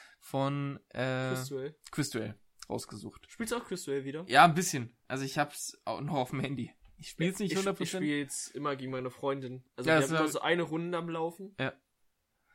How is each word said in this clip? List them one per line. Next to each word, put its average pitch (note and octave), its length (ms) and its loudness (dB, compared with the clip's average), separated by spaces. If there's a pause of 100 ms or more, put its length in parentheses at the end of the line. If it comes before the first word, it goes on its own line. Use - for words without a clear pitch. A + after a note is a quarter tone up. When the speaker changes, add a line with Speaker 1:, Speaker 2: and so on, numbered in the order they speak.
(200)
Speaker 1:
von, C#3 580 -2 (120)
äh, B2+ 440 -2
Speaker 2:
Quizduell. C3 440 -6 (120)
Speaker 1:
Quizduell A2 480 -2 (300)
rausgesucht. - 640 -8
Speaker 2:
Spielst A3+ 220 -4
du A#3 40 0
auch A#3+ 80 -6
Quizduell C#3 400 -4
wieder? C#3+ 240 -8
Speaker 1:
Ja, C#3+ 160 12
ein E3 100 10
bisschen. C#3+ 400 0 (140)
Also C3+ 160 -2
ich C3+ 140 -4
hab's - 480 -4
auch G#2+ 160 -4
noch D#3 120 -4
auf B2+ 160 0
dem C3+ 100 -4
Handy. B2+ 320 -4 (260)
Ich - 120 -16
spiel's F3+ 280 0
nicht G3 140 0
Speaker 2:
Ich, F#3 60 2
Speaker 1:
hundert G3 200 0
Prozent. F#3 240 -2
Speaker 2:
ich D3+ 60 0
spiel D3 100 2
jetzt - 360 -6
immer C#3+ 220 -2
gegen C3 140 -6
meine B2+ 200 -4
Freundin. C3 540 -4 (120)
Also B2+ 120 -2
Speaker 1:
Ja, D#3+ 80 8
Speaker 2:
wir D3+ 60 8
Speaker 1:
das C3+ 80 2
Speaker 2:
haben E3 60 2
immer D#3 80 4
Speaker 1:
war D#3 80 2
Speaker 2:
so - 80 -2
eine E3+ 220 2
Runde E3+ 360 -2
am E3+ 100 -6
Laufen. E3+ 500 -4
Speaker 1:
Ja. C3 80 -2
Ja, C3 60 -4 (840)